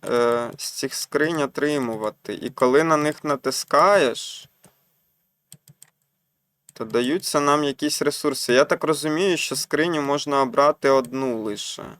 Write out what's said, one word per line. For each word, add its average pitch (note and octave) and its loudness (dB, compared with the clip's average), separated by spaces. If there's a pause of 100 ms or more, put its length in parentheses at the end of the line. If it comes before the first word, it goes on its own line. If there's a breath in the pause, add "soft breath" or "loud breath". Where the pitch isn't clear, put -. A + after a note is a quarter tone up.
е, A#2+ 0
з - -10
цих - -6
скринь D#3 -2
отримувати. B2+ -4
І A#2 -8
коли C3 4
на D#3+ 2
них D3+ -2
натискаєш, D3 0 (2250)
то A#2 -10
даються B2+ -2
нам C#3+ 2
якісь C#3+ -4
ресурси. D3 -2
Я C#3+ 6
так - -2
розумію, D#3 0
що - -4
скриню D3+ -2
можна C#3+ 0
обрати C#3 2
одну C3 0
лише. G#2 -8 (160)